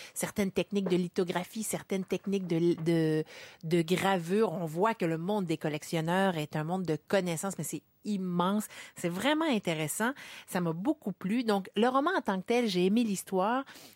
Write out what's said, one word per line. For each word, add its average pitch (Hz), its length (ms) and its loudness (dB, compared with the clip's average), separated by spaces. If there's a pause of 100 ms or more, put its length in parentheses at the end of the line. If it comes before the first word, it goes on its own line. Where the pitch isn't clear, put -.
(120)
certaines 196 380 -2
techniques 190 380 0
de 180 80 2
lithographie, 180 680 -2
certaines 190 420 -4
techniques 190 440 -2
de, 170 340 4
de, 160 400 2 (400)
de 170 200 2
gravure. 180 680 2
On 175 120 -4
voit 175 300 0
que 202 100 -4
le 165 140 0
monde 190 280 -2
des 160 100 0
collectionneurs 170 800 0
est 151 200 -4
un 151 80 -2
monde 180 180 -2
de 156 240 -2
connaissances, 180 520 0
mais 156 60 -4
c'est - 180 -8 (220)
immense. 185 640 0 (280)
C'est - 140 -4
vraiment 277 380 2
intéressant. 202 680 0 (340)
Ça 185 140 -2
m'a 170 120 0
beaucoup 208 380 -2
plu. 214 320 -2
Donc, 202 320 2
le 220 140 4
roman 277 280 2
en 311 40 2
tant 190 200 -2
que - 60 -8
tel, 240 220 2
j'ai 180 180 4
aimé 214 160 4
l'histoire. 208 640 0 (320)